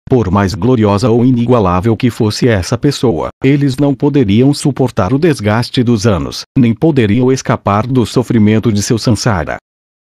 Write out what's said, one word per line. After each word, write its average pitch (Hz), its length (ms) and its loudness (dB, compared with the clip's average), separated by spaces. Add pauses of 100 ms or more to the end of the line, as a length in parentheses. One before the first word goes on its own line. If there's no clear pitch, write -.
por 110 220 2
mais 98 220 0
gloriosa 107 560 0
ou 120 160 2
inigualável 117 720 2
que 123 120 0
fosse 110 380 -2
essa 110 300 0
pessoa, 110 500 -2 (160)
eles 139 320 0
não 143 180 0
poderiam 135 600 2
suportar 127 600 -2
o 139 60 0
desgaste 120 640 -2
dos 113 240 0
anos, 73 360 -2 (140)
nem 120 160 2
poderiam 127 560 0
escapar 110 560 -2
do 127 200 0
sofrimento 110 680 0
de 101 100 0
seu 117 160 -2
sansara. 92 600 -2 (440)